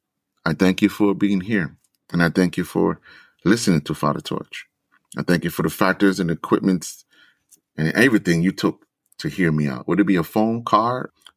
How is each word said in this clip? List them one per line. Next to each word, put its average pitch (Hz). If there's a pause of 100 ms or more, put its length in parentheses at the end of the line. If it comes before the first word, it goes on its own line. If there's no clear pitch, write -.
(460)
I 82
thank 92
you 104
for 101
being 98
here, 92 (360)
and 85
I 87
thank 90
you 90
for 87 (460)
listening 104
to -
Father 71
Torch. - (520)
I -
thank 87
you 85
for -
the 82
factors 95
and 87
equipments - (720)
and 78
everything 92
you 92
took - (340)
to -
hear 85
me 76
out. 64
Would 87
it 98
be 98
a 85
phone, 113
car? 117 (260)